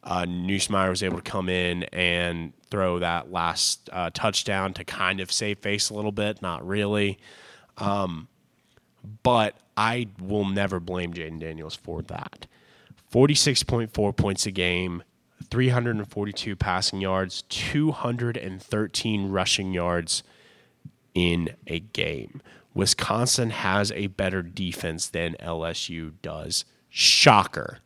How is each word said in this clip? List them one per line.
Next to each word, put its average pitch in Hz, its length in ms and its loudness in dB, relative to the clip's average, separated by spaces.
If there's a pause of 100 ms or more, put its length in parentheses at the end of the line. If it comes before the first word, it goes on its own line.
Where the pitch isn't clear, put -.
Uh, 90 220 -2
Nussmeier 95 640 0
was 90 100 -2
able 92 160 -2
to 87 60 -10
come 92 260 -4
in 87 360 0
and 87 680 0 (160)
throw 92 300 0
that 85 320 -2
last, - 600 -2
uh, 87 220 -4
touchdown 95 600 0
to 92 80 -10
kind 95 360 0
of 92 120 -6
save 104 260 -2
face 101 320 -2
a 107 60 -8
little 107 160 -2
bit. 104 320 -2
Not 82 220 -6
really. 101 520 0 (600)
Um, 98 480 -2 (960)
but 117 340 4 (200)
I 113 300 0 (140)
will 101 240 0
never 98 340 0
blame 87 340 -4
Jayden 80 280 -10
Daniels 80 340 -10
for 82 280 -8
that. - 440 -12 (600)
Forty-six 143 520 6
point 117 320 -2
four 101 200 2
points - 320 2
a 104 60 -4
game, 90 520 0 (460)
three 127 200 2
hundred 120 280 2
and 101 120 -6
forty-two 104 460 -4
passing 95 460 0
yards, 95 480 0
two 151 420 0
hundred 120 460 -2
and 95 260 -8
thirteen 107 680 0
rushing 95 440 0
yards. 87 500 0 (920)
In 85 400 2 (100)
a 82 140 -4
game. 78 640 -6 (340)
Wisconsin 117 720 2
has 104 440 0
a 101 140 -4
better 95 360 -2
defense 85 640 -4
than 85 320 -2
L 82 260 -6
S 85 240 -6
U 82 320 -8
does. 78 440 -4 (240)
Shocker. - 960 6